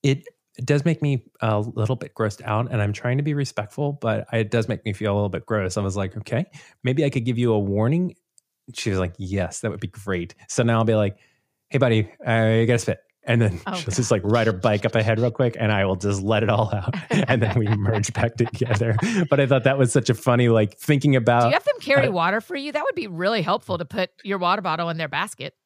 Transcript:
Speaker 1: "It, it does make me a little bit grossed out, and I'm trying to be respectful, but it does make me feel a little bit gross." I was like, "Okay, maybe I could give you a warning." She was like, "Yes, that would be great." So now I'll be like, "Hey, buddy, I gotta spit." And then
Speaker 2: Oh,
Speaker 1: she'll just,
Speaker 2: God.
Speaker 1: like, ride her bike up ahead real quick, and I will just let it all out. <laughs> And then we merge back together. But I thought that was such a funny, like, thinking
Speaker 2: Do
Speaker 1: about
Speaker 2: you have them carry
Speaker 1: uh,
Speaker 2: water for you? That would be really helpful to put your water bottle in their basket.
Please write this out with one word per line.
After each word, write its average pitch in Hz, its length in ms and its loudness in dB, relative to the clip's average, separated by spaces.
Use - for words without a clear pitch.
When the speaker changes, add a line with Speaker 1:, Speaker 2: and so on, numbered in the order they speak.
Speaker 1:
"It, 135 220 0
it 127 80 -8
does 147 180 2
make 160 180 0
me 139 220 -2
a 110 200 0
little 110 360 -2
bit - 180 -12
grossed 107 280 -4
out, 110 300 -2
and 107 100 0
I'm 101 100 0
trying 123 260 -2
to 147 40 -2
be 151 120 -2
respectful, 143 580 -4
but 113 400 -2
it 113 180 0
does 113 180 0
make 107 160 -4
me 107 80 -4
feel 101 200 -2
a - 20 0
little 101 140 0
bit 87 180 -6
gross." 98 300 -2
I 107 60 0
was 98 140 -2
like, 95 200 -4
"Okay, 117 280 -4
maybe 131 220 0
I 139 60 2
could 127 140 -4
give 120 140 0
you 120 140 2
a 107 80 2
warning." 113 560 0
She - 160 -4
was 95 80 0
like, 90 200 -2
"Yes, 92 420 -4
that 110 100 -4
would 85 100 -8
be - 80 -6
great." 92 460 -6
So - 160 0
now 117 140 4
I'll 113 60 4
be 110 120 4
like, 101 200 0
"Hey, 139 100 -2
buddy, 113 320 4
I 113 400 4
gotta 120 140 2
spit." - 180 -4
And 117 160 2
then 95 280 2
Speaker 2:
Oh, 185 60 -4
Speaker 1:
she'll 143 180 -6
just, 120 180 -2
Speaker 2:
God. 117 60 4
Speaker 1:
like, 90 80 -2
ride 113 240 4
her 107 40 2
bike 104 320 0
up 117 120 0
ahead 110 240 2
real 120 100 2
quick, 120 260 0
and 110 140 0
I 98 140 2
will 95 100 2
just 98 280 -2
let 107 200 2
it 107 80 2
all 107 240 2
out. 101 180 -2
<laughs> - 260 0
And 123 120 2
then 104 160 0
we 107 120 0
merge 104 460 0
back 117 220 -2
together. 113 600 0
But 139 80 4
I 139 80 4
thought 127 160 2
that 135 160 2
was 123 140 2
such 131 180 2
a 120 40 2
funny, 120 340 2
like, 107 280 2
thinking 147 360 2
Speaker 2:
Do 131 60 4
Speaker 1:
about 120 280 4
Speaker 2:
you 123 60 4
have - 100 0
them 554 180 -2
carry - 280 2
Speaker 1:
uh, - 20 0
Speaker 2:
water 185 300 0
for 320 160 -10
you? 285 160 -8
That 294 100 -4
would 539 140 -4
be 233 100 -6
really 190 360 -2
helpful 180 360 -4
to 170 60 -8
put 185 260 -4
your 196 140 -4
water 180 220 0
bottle 170 280 -4
in 165 80 -4
their 160 100 -6
basket. 147 480 -6